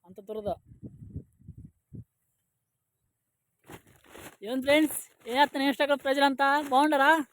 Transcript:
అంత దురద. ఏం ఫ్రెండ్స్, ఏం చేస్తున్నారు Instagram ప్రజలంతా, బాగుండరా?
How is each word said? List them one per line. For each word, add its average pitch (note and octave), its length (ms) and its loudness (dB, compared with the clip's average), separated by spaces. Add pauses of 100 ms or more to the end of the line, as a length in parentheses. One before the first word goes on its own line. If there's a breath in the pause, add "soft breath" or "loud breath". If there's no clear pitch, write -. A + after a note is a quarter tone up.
అంత F#3 120 -20 (100)
దురద. G#3+ 220 -6 (4000)
ఏం C4 160 -2
ఫ్రెండ్స్, D4 340 2 (300)
ఏం A#3+ 100 -4
చేస్తున్నారు C#4+ 320 2
Instagram C#4 340 0
ప్రజలంతా, C#4 420 2 (240)
బాగుండరా? C#4+ 400 4 (200)